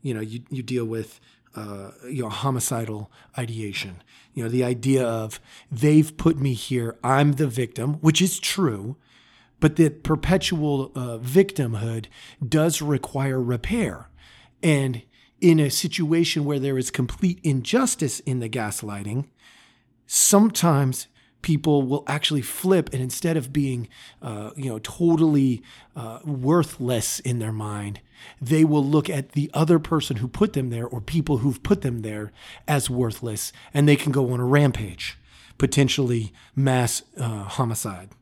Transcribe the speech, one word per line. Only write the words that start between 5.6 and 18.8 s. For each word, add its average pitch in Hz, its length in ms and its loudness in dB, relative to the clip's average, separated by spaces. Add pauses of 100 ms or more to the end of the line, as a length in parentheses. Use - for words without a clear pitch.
"They've 151 440 6
put 160 240 2
me 135 140 0
here, 117 500 -4
I'm 139 300 4
the 143 140 0
victim," 123 480 -4
which 156 260 4
is - 180 0
true, 117 560 -2 (640)
but 151 160 4
the 160 140 6
perpetual, 151 1040 0
uh, 123 220 -6
victimhood 117 880 2 (420)
does 156 340 2
require 139 600 -2
repair. 123 680 -2 (540)
And 135 400 2 (380)
in 160 180 8
a 143 100 4
situation 160 760 0
where 143 140 0
there 135 180 0
is 127 140 -2
complete 175 520 0
injustice 156 800 0
in 127 180 -4
the 113 100 -6
gaslighting, 107 800 -6 (760)